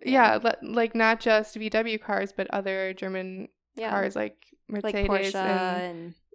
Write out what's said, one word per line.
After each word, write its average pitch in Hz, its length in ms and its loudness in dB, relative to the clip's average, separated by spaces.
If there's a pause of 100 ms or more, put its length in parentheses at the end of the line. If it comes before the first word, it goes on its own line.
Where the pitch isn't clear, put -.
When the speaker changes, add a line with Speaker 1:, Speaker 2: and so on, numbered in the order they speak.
Speaker 1:
Yeah, 247 380 6
Speaker 2:
Yeah. 233 80 4 (120)
Speaker 1:
le-, - 100 -10
like, 226 220 0
not 226 260 4
just 214 360 2
V 214 120 -6
W 220 300 0
cars, 196 340 -4
but 190 180 -4
other 190 440 -2
German 190 540 -8 (260)
Speaker 2:
Yeah. 226 160 -6
Speaker 1:
cars 196 260 -2
like - 200 -4 (320)
Speaker 2:
Like 208 160 -6 (100)
Speaker 1:
Mercedes 202 140 0
Speaker 2:
Porsche 196 280 0
Speaker 1:
and, 185 460 0
Speaker 2:
and 170 320 -10 (200)